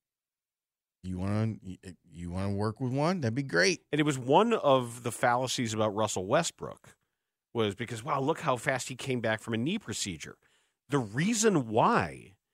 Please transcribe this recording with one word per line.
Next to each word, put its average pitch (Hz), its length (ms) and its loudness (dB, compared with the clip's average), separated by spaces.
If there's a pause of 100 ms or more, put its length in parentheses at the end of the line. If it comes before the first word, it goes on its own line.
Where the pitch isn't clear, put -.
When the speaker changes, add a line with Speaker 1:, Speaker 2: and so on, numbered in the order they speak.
(1040)
Speaker 1:
you 92 160 -8
wanna, 104 380 -2 (100)
y-, 92 120 -12 (300)
you 87 220 -10
wanna 95 220 -2
work 107 280 -2
with 127 120 -2
one? 156 300 0
That'd 113 120 0
be 139 80 -2
great. 170 380 2 (100)
Speaker 2:
And 151 100 0
it 151 40 4
was 143 160 0
one 170 320 6
of 127 500 2
the 120 80 -2
fallacies 120 640 0
about 107 180 2
Russell 104 340 0
Westbrook 104 680 -4 (580)
was 107 220 0
because, 117 300 -8
wow, 143 160 -2
look 156 220 -2
how 135 140 0
fast 131 320 -4
he 135 60 -10
came 127 260 -4
back 110 200 -2
from 117 120 -8
a 113 60 -2
knee 175 220 -2
procedure. - 560 -8 (520)
The 143 100 0
reason 165 680 2
why 107 680 2 (180)